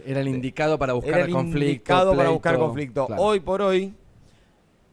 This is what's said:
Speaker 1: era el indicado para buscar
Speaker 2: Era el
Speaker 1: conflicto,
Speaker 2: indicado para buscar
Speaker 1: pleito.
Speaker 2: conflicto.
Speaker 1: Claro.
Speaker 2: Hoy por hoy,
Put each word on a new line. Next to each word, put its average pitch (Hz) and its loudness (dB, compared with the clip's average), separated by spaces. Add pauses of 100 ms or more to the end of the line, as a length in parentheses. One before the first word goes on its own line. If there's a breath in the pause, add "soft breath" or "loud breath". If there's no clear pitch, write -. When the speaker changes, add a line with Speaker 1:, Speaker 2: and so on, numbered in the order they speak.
Speaker 1:
era 135 -2
el 139 -2
indicado 135 -2
para 131 -2
buscar 123 -2
Speaker 2:
Era 175 2
el 175 -4
Speaker 1:
conflicto, 165 -2
Speaker 2:
indicado 180 2
para 170 2
buscar 165 0
Speaker 1:
pleito. 165 2
Speaker 2:
conflicto. 139 -4
Speaker 1:
Claro. 113 -2
Speaker 2:
Hoy 208 2
por 190 -2
hoy, 196 0 (1000 soft breath)